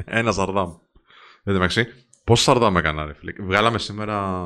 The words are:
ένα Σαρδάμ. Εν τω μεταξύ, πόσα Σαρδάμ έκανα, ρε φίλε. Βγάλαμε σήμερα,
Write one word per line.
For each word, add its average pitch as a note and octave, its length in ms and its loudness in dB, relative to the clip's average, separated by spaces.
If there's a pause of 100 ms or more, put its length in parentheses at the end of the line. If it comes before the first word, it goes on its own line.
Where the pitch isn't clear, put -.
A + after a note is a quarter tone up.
ένα A2+ 260 -2
Σαρδάμ. F#2+ 380 -2 (720)
Εν G2+ 100 -2
τω F#2+ 60 2
μεταξύ, F2+ 260 0 (380)
πόσα A#2 200 4
Σαρδάμ A#2 340 4
έκανα, D#2 280 -2
ρε D2 80 -12
φίλε. F2 260 -16
Βγάλαμε G2+ 400 2
σήμερα, G#2 380 -6 (280)